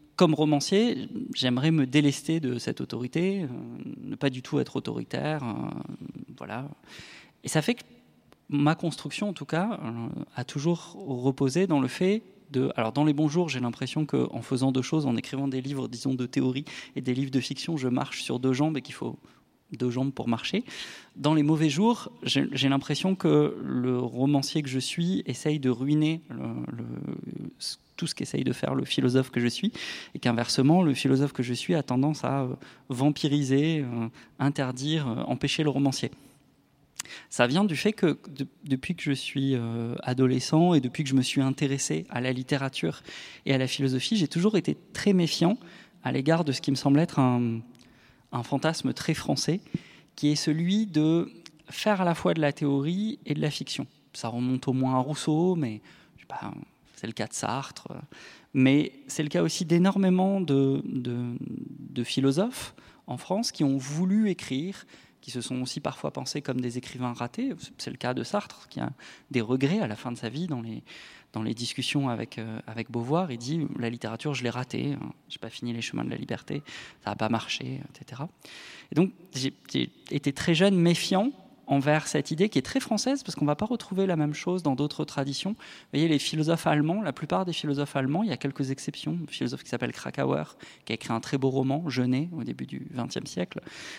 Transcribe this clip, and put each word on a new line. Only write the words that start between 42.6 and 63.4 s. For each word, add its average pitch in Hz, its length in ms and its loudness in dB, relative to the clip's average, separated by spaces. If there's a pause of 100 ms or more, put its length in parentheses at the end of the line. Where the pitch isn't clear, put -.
et 139 80 4
à 131 40 4
la 131 80 2
philosophie, 131 500 0
j'ai 175 120 4
toujours 202 280 4
été 151 200 2 (160)
très - 200 2
méfiant 180 460 4 (440)
à 127 100 -2
l'égard 151 320 4
de 147 80 2
ce 127 80 -4
qui - 100 0
me 135 60 2
semble 143 240 6
être 170 180 2
un, 123 420 4 (720)
un 123 100 -4
fantasme 139 500 0
très - 220 -2
français, - 460 0 (540)
qui - 140 0
est 147 80 4
celui 170 500 2
de 160 440 2 (380)
faire 208 320 0
à 190 40 2
la 175 100 4
fois 175 180 2
de 160 80 0
la 147 120 4
théorie 151 760 0
et 147 80 -2
de 151 60 0
la 151 100 0
fiction. - 360 -6 (260)
Ça - 160 -6
remonte 127 400 0
au 131 40 4
moins 131 220 2
à 127 40 4
Rousseau, 156 580 2
mais, 117 240 -2 (360)
je - 60 -20
sais - 60 -20
pas, - 240 -10 (420)
c'est - 120 -10
le 113 60 -6
cas 107 140 -4
de - 60 -14
Sartre. - 560 -6 (680)
Mais 135 380 6 (160)
c'est - 140 -4
le 151 80 -4
cas 170 120 2
aussi 165 220 0
d'énormément 185 760 4
de, 139 440 4
de, 120 560 -4
de - 640 -8
philosophes 135 680 0 (320)
en 123 100 -6
France 196 340 -4